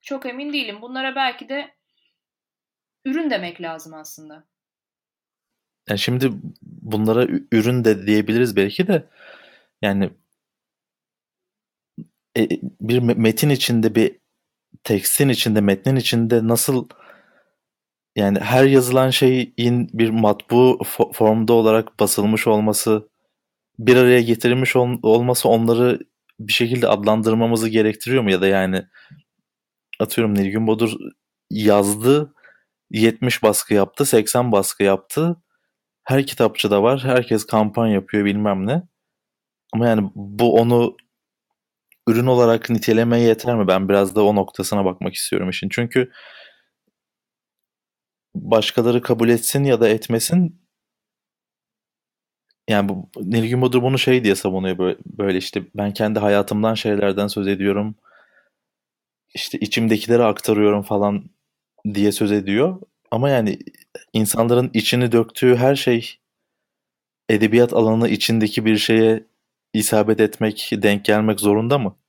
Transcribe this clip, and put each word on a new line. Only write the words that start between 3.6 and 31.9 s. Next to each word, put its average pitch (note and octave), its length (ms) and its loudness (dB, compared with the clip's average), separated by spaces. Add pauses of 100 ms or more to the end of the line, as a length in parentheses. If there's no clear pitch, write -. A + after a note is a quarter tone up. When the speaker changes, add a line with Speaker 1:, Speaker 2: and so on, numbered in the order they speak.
Speaker 1:
lazım D#3+ 320 -14
aslında. D#3 560 -20 (1400)
Speaker 2:
Yani G#2 100 -4
şimdi B2+ 320 -2 (300)
bunlara A2 640 -2
ü-, - 280 -4
ürün A#2 320 0
de G2+ 240 0
diyebiliriz G#2+ 480 0
belki G2+ 320 -2
de. F3+ 220 -2 (720)
Yani, G2 280 -2 (2250)
e, A2+ 100 2 (340)
bir A2+ 180 0
me-, A#2 180 0
metin A2+ 320 0
içinde, A#2 460 0
bir A2 240 0 (640)
tekstin A2+ 460 0
içinde, A2 320 0
metnin G2+ 340 0
içinde A#2 520 0
nasıl, B2 420 -2 (1300)
yani G2+ 240 0
her B2 240 2
yazılan C3 460 4
şeyin B2 840 0
bir A2+ 160 2
matbu A2+ 760 2
fo-, - 300 -2
formda A2 400 2
olarak A2 460 2
basılmış G#2+ 480 0
olması, G#2+ 600 0 (680)
bir A#2+ 160 6
araya B2 260 6
getirilmiş A#2+ 540 0
ol-, B2 280 0
olması A#2+ 460 2
onları A#2 500 2 (400)
bir G#2+ 140 -6
şekilde A#2+ 340 -2
adlandırmamızı A2 840 0
gerektiriyor A2 540 -2
mu? G2+ 80 0
Ya F#2 100 0
da G2 60 2
yani F#2+ 380 -2 (1120)
atıyorum G#2+ 360 -2
Nilgün G2+ 320 -2
Bodur A2 240 0 (580)
yazdı, G#2+ 840 2 (580)